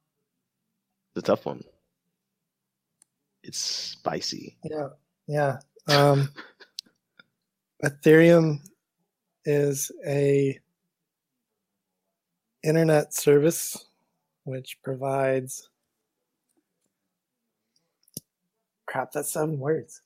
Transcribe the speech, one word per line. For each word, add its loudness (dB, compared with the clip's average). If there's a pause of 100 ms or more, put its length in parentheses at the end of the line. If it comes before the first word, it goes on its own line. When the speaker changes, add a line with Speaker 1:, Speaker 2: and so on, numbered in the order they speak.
(1160)
Speaker 1:
It's -8
a -14
tough -2
one. -10 (1800)
It's -14
spicy. -10
Speaker 2:
Yeah, -10 (360)
yeah. -2 (320)
Um, 4 (840)
<laughs> -18
Ethereum 6 (840)
is -2 (160)
a 0 (2000)
internet 2
service 0 (580)
which -14
provides, -4 (3250)
crap, -6
that's -8
seven -4
words. -6